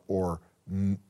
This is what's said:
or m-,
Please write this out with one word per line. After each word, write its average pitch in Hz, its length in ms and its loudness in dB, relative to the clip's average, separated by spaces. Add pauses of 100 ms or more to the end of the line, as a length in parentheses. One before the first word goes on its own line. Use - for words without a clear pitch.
or 92 320 0 (320)
m-, 98 260 0 (120)